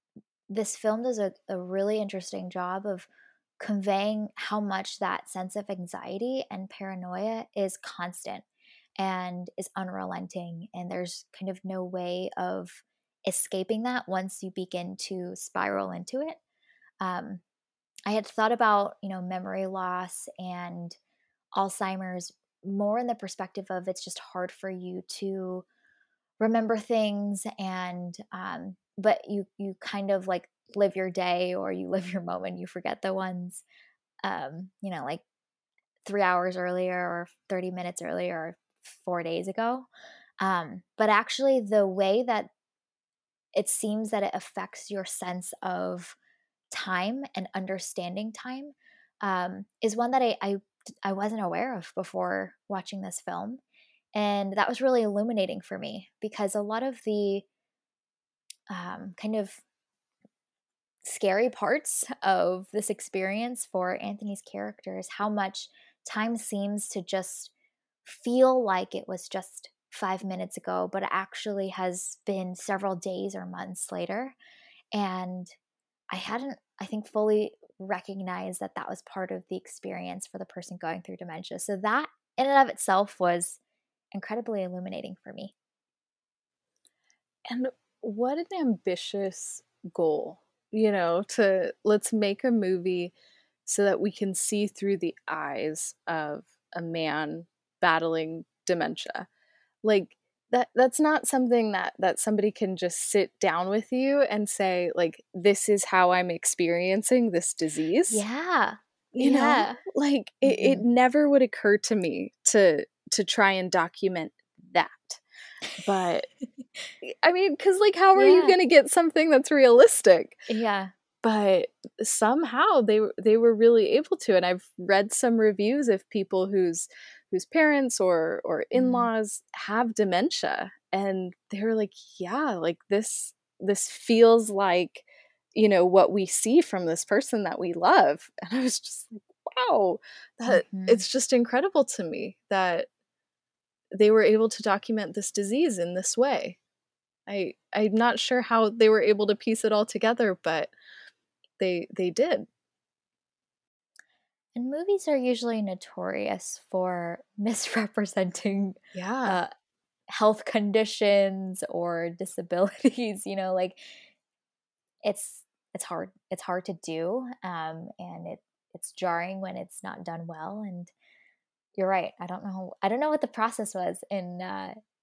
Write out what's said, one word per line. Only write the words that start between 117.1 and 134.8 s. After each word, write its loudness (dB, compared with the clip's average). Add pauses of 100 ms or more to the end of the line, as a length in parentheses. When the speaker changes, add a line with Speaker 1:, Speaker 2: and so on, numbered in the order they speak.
Speaker 2:
I 8
mean, 2
'cause, 4
like, 6
how 10
are 10
you 12
Speaker 1:
Yeah. 6
Speaker 2:
gonna 8
get 10
something 4
that's 6
realistic? 10 (100)
Speaker 1:
Yeah. -2 (340)
Speaker 2:
But 4 (320)
somehow 4
they 4
w-, 2
they 6
were 8
really 8
able 2
to, 2
and 6
I've 0 (100)
read 2
some 2
reviews 2
of 2
people 0
whose, 0 (420)
whose -2
parents 2
or, 2
or -2
Speaker 1:
Mm. 4
Speaker 2:
in-laws 0 (140)
have -2
dementia, 0 (180)
and -2 (160)
they -6
were 2
like, -2 (260)
"Yeah, -2
like, -2 (100)
this, -2 (280)
this 0
feels 6
like, 0 (520)